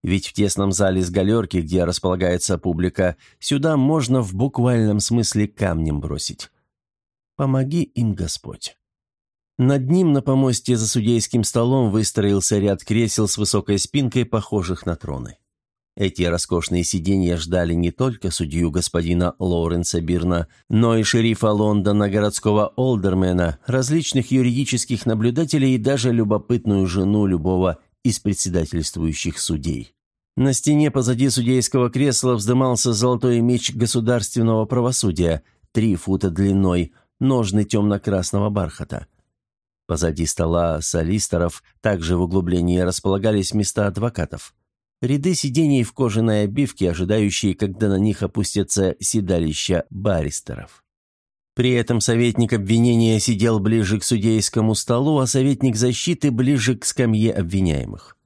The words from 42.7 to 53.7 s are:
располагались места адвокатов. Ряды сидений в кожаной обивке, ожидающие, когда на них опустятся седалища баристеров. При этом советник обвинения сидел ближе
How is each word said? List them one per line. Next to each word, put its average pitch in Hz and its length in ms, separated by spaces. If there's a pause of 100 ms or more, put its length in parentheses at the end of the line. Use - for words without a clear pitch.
располагались 98 720
места 104 320
адвокатов. 101 680 (480)
Ряды 143 340
сидений 143 500
в - 80
кожаной 110 520
обивке, 107 460
ожидающие, 95 640
когда 98 340
на 98 100
них 101 240
опустятся 98 760
седалища 87 920
баристеров. 87 920 (720)
При 123 160
этом 120 300
советник 117 520
обвинения 113 680
сидел 110 400
ближе 107 400